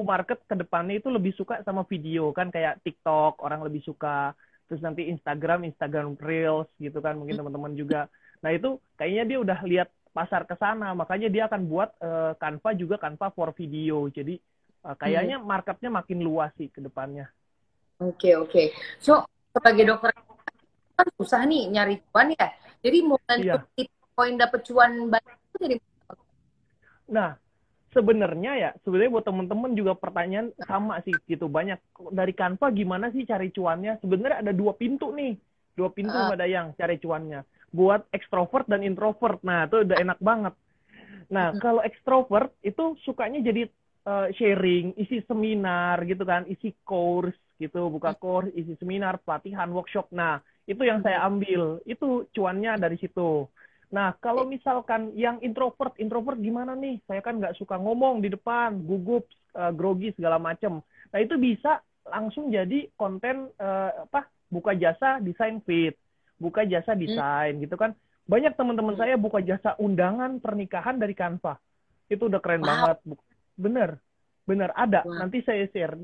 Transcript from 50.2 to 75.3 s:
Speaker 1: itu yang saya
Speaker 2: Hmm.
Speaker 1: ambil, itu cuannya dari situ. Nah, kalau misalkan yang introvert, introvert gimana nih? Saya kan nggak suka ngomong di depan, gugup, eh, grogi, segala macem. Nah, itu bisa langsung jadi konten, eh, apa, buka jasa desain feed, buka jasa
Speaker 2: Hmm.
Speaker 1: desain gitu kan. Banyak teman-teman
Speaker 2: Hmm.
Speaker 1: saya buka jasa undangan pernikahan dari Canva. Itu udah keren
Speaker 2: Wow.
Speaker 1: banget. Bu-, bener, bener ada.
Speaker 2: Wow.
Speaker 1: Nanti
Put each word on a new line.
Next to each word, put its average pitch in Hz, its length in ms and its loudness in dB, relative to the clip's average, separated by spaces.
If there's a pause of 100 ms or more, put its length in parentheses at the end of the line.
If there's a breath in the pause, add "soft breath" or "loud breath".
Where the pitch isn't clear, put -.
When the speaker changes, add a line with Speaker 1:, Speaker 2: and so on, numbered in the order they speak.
Speaker 1:
itu 208 200 -4
yang 220 200 2
saya 190 160 2
Speaker 2:
Hmm. 196 160 2
Speaker 1:
ambil, 190 260 0 (220)
itu 247 480 -2
cuannya 202 460 -2
dari 170 180 0
situ. 170 480 -2 (480 soft breath)
Nah, 196 260 0
kalau 247 280 0
misalkan 247 680 -2
yang 233 300 -2
introvert, 254 580 -4
introvert 233 380 -4
gimana 240 360 -4
nih? 262 300 -6
Saya 196 160 -6
kan 226 160 -6
nggak 190 200 -4
suka 196 200 -8
ngomong 233 460 0
di 202 80 0
depan, 226 500 -2
gugup, 190 460 -2 (260)
eh, 175 220 -2
grogi, 185 400 -2
segala 165 240 2
macem. 165 420 -4 (320 soft breath)
Nah, 202 80 -2
itu 233 160 2
bisa 254 460 2 (240)
langsung 220 420 -6
jadi 220 480 0
konten, 240 560 -4
eh, 190 480 -2
apa, - 240 -4 (240)
buka 175 240 -2
jasa 190 480 2
desain 220 420 -4
feed, 165 340 0 (400)
buka 165 260 -2
jasa 180 300 0
Speaker 2:
Hmm. 208 80 2
Speaker 1:
desain 151 580 0
gitu 147 160 -6
kan. 214 220 -2 (320)
Banyak 254 260 4
teman-teman 226 400 0
Speaker 2:
Hmm. 202 80 -2
Speaker 1:
saya 247 140 2
buka 208 240 2
jasa 190 400 -2
undangan 208 580 0
pernikahan 208 640 -4
dari 202 160 -2
Canva. 175 400 -4 (540)
Itu 208 180 0
udah 196 140 0
keren 170 180 0
Speaker 2:
Wow. 156 80 0
Speaker 1:
banget. 160 380 2
Bu-, 151 180 -14 (320)
bener, 196 420 0 (460)
bener 190 320 0
ada. 208 300 4
Speaker 2:
Wow. 170 100 -8
Speaker 1:
Nanti 185 260 -4